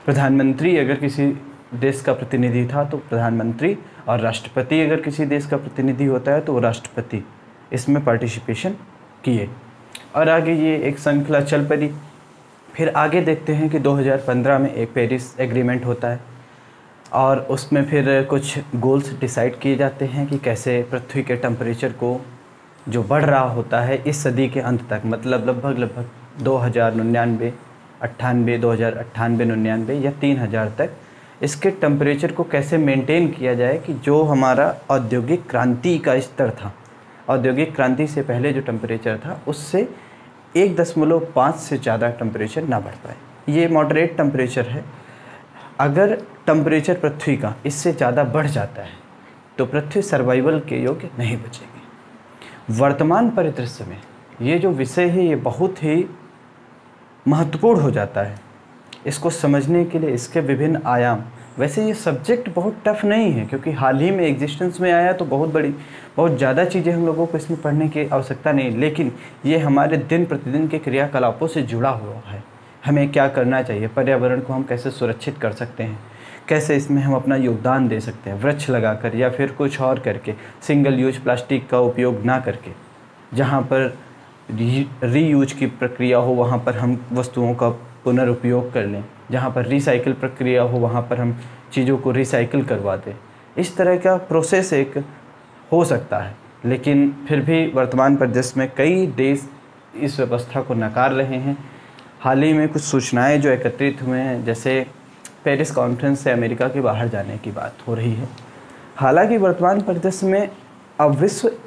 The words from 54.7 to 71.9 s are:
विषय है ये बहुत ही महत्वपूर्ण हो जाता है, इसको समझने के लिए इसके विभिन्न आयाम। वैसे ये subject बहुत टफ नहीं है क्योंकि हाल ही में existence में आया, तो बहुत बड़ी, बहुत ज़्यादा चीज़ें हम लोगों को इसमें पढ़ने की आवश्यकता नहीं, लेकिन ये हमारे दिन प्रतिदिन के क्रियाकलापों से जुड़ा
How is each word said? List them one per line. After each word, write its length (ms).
विषय 360
है 180
ये 160
बहुत 420
ही 200
महत्वपूर्ण 540
हो 100
जाता 320
है, 160
इसको 260
समझने 520
के 140
लिए 120
इसके 320
विभिन्न 440
आयाम। 380
वैसे 260
ये 100
subject 600
बहुत 300
टफ 200
नहीं 280
है 140
क्योंकि 260
हाल 260
ही 120
में 140
existence 560
में 120
आया, 200
तो 120
बहुत 280
बड़ी, 160
बहुत 220
ज़्यादा 260
चीज़ें 280
हम 140
लोगों 200
को 120
इसमें 240
पढ़ने 260
की 180
आवश्यकता 460
नहीं, 200
लेकिन 400
ये 120
हमारे 400
दिन 280
प्रतिदिन 420
के 100
क्रियाकलापों 680
से 160
जुड़ा 280